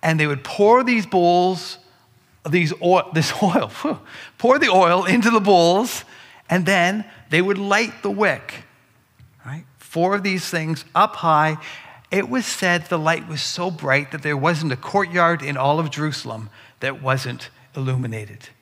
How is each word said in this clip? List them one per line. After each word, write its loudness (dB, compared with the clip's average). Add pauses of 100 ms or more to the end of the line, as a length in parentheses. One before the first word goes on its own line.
and 0
they 2
would -4
pour 4
these 0
bowls, 2 (680)
these 2 (100)
oil, 0
<laughs> -12
this 0 (100)
oil, 0 (120)
whew, -4 (400)
pour 4
the 2
oil 4
into 2
the 4
bowls, 4 (460)
and 2
then 0 (260)
they 2
would 0
light -2
the -2
wick, -4 (840)
right? -12 (140)
Four -2
of -2
these -2
things -4 (100)
up 2
high. 2 (540)
It -2
was -2
said -2
the -2
light -2
was -8
so -6
bright -2
that -10
there -2
wasn't 0
a -4
courtyard 0
in -6
all 2
of -2
Jerusalem -8 (300)
that -6
wasn't -4 (260)
illuminated -6 (120)